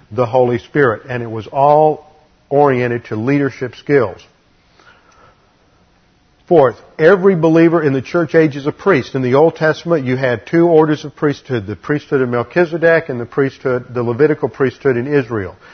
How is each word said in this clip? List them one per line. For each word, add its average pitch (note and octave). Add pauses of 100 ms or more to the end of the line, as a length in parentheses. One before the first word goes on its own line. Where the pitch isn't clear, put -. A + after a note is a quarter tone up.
(100)
the A#2
Holy A#2+
Spirit, B2
and B2
it A#2
was A2
all D3 (440)
oriented B2
to A2+
leadership B2+
skills. A#2 (2250)
Fourth, C3+ (200)
every F#3
believer E3
in C#3+
the C3+
church E3+
age D#3
is C#3+
a D3+
priest. D#3+
In C3
the B2
Old D#3+
Testament, D#3
you B2+
had B2+
two E3+
orders D#3
of C#3+
priesthood, C3
the G#2
priesthood D3
of B2+
Melchizedek D#3+
and B2+
the A#2
priesthood, B2+
the A#2+
Levitical C#3
priesthood C3
in B2
Israel. A#2 (180)